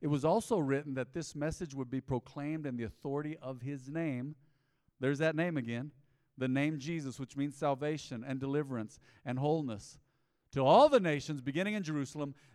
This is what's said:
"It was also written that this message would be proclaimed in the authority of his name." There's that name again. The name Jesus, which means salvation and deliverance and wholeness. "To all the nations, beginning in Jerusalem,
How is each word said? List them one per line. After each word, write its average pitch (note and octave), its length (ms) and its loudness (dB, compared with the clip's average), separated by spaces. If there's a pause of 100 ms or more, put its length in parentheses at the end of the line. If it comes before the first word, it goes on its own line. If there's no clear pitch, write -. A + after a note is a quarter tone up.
"It F3 60 -4
was D3 180 2
also G3+ 360 4
written C#3 340 0
that C3 180 -4
this D#3+ 220 -8
message D3+ 400 -6
would C3 160 -6
be C3 100 -2
proclaimed D3 680 -4
in B2 100 -4
the A#2 80 -4
authority D3 540 -6
of C3 240 -10
his C3+ 260 -8
name." D3+ 480 -4 (640)
There's C#3 180 2
that D#3+ 160 2
name E3 220 0
again. A#2+ 340 -4 (480)
The B2+ 80 0
name C#3+ 320 2
Jesus, C#3+ 400 -6
which C3+ 180 -10
means C#3 200 -2
salvation C#3+ 640 -2
and C3+ 160 -6
deliverance C3+ 640 -4 (240)
and B2+ 120 -4
wholeness. C#3 640 -2 (540)
"To C3+ 120 2
all G#3+ 240 10
the C4+ 120 6
nations, D3+ 400 0
beginning E3 340 -2
in G#3 80 -2
Jerusalem, D3 540 -4 (180)